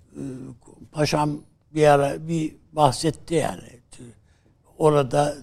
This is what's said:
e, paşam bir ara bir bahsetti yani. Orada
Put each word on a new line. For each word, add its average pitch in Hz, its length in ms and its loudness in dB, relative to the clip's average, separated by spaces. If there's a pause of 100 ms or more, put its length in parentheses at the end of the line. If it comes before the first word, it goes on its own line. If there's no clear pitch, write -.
(120)
e, 147 80 -16 (720)
paşam 151 480 -2 (340)
bir 151 120 4
ara 143 420 2
bir 160 280 -4 (160)
bahsetti 151 640 0
yani. 135 280 -2 (1160)
Orada 147 640 2